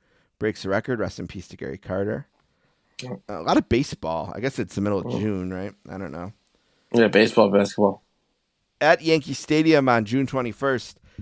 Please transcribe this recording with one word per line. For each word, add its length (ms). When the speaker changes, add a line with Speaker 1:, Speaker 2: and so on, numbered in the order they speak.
Speaker 1:
breaks 240
the 60
record. 280
Rest 220
in 80
peace 220
to 60
Gary 220
Carter. 480
Speaker 2:
Yeah. 80
Speaker 1:
Uh, 120
a 20
lot 140
of 120
baseball. 680
I 40
guess 180
it's 160
the 80
middle 160
of 80
Speaker 2:
Mm. 140
Speaker 1:
June, 340
right? 180
I 120
don't 120
know. 220
Speaker 2:
Yeah, 180
baseball, 420
basketball. 500
Speaker 1:
At 220
Yankee 320
Stadium 520
on 180
June 200
twenty-first, 760